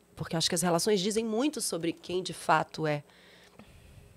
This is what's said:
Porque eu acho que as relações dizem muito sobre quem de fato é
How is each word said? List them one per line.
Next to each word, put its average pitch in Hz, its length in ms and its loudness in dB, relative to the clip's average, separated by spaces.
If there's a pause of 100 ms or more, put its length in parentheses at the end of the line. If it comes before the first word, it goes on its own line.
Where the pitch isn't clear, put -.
(160)
Porque - 180 -10
eu 165 40 0
acho 160 100 2
que 185 80 -2
as 165 60 0
relações 180 400 2
dizem 220 240 0
muito 240 340 0
sobre 170 320 -2
quem 180 320 -4
de 165 100 -8
fato 160 540 0
é 147 160 -2 (1120)